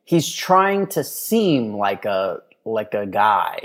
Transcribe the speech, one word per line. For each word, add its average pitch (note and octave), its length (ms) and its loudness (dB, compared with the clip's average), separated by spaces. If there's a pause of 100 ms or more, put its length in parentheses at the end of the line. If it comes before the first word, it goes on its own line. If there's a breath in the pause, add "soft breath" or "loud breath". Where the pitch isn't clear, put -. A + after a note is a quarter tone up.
he's E3+ 260 2
trying G3 560 2
to D3+ 160 -4
seem D3 720 0
like G2+ 300 -2
a, F#2+ 340 -2 (260)
like A2 280 -4
a G#2 120 -2
guy, G2+ 600 2